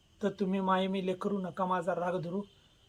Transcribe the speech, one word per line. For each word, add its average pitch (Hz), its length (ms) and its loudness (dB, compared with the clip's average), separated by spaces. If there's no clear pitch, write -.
तर 202 60 2
तुम्ही 196 300 0
माये 190 280 2
मी 190 180 -2
लेकरू 196 340 0
नका 180 260 -2
माझा 180 300 2
राग 175 260 0
धरू. 175 200 -4